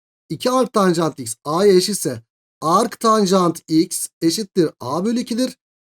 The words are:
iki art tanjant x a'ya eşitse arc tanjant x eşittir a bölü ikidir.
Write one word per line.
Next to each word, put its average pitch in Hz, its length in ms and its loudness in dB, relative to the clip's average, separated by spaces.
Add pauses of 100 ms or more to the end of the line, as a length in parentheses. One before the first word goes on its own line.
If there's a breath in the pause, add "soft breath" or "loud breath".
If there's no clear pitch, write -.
(300)
iki 247 220 -2
art 254 220 0
tanjant 170 460 0
x 117 160 -10 (100)
a'ya 185 280 2
eşitse 180 500 0 (380)
arc 190 380 0
tanjant 190 680 2
x 160 400 0 (140)
eşittir 170 480 -2 (100)
a 147 260 -6
bölü 233 140 -2
ikidir. 247 380 -4 (280)